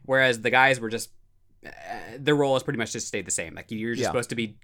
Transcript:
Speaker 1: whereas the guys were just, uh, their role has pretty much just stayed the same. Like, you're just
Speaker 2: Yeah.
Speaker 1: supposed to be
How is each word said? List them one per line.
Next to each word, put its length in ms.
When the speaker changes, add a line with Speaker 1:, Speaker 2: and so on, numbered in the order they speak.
Speaker 1:
whereas 380
the 80
guys 320
were 80
just, 220
uh, 40
their 160
role 200
has 80
pretty 160
much 120
just 160
stayed 180
the 60
same. 240
Like, 160
you're 220
just 80
Speaker 2:
Yeah. 80
Speaker 1:
supposed 220
to 40
be 280